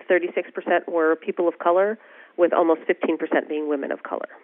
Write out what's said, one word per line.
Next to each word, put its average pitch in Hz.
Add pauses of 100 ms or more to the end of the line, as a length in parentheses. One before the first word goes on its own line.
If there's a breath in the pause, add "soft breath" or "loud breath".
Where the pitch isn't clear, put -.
thirty-six 175
percent 175
were 160
people 180
of 165
color, 190 (360 loud breath)
with 175
almost 160
fifteen 170
percent 151
being 151
women 143
of -
color. - (140)